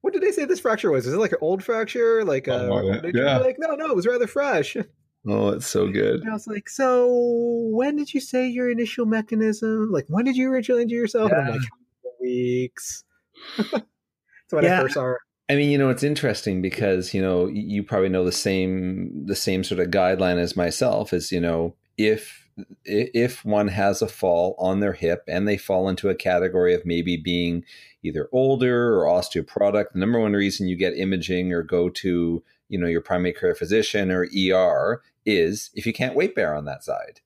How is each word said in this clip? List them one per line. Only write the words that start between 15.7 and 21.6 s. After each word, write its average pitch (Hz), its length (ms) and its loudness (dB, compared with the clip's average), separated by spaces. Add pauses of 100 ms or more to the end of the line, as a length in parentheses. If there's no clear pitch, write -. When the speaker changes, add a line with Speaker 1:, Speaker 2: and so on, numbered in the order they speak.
Speaker 2:
you 143 80 4
know, 135 120 4
it's 127 120 0
interesting 110 580 0
because, 92 540 0
you 95 80 0
know, 90 220 2
y-, 92 100 -2
you 101 300 -4
probably 98 240 0
know 92 160 2
the 90 80 2
same, 92 960 -2
the 98 100 -2
same 95 260 0
sort 92 180 -4
of 87 120 0
guideline 92 460 2
as 87 180 -2
myself 92 560 0
is, 82 180 -4
you 90 100 -2
know, 85 360 -2 (200)